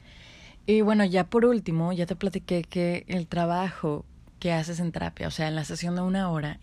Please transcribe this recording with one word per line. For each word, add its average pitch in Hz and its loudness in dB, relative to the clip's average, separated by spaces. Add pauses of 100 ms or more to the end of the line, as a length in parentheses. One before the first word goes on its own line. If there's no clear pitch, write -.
(680)
Y 214 6
bueno, 208 6
ya 180 2
por 233 4
último, 180 2
ya 175 -2
te 180 -4
platiqué 185 -2
que 175 -2
el 175 -4
trabajo 170 -2 (360)
que 170 0
haces 165 -2
en 170 0
terapia, 165 -6
o - -4
sea, 156 -2
en 156 -2
la 156 -2
sesión 170 -4
de 180 -2
una 185 0
hora, 151 -4